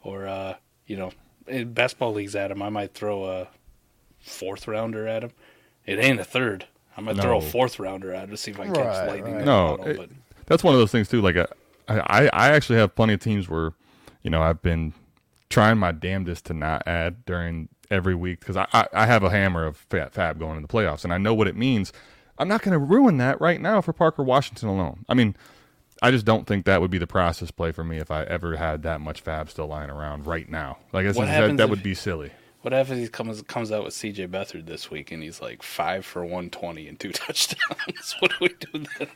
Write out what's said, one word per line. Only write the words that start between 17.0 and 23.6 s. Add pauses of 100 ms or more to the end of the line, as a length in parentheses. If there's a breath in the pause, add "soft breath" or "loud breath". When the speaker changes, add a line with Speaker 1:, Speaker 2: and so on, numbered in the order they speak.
Speaker 2:
during (220)
every
week
'cause
I,
I,
I
have
a
hammer
of
fa-,
fab
going
in
the
playoffs,
and
I
know
what
it
means. (480 soft breath)
I'm
not
gonna
ruin
that
right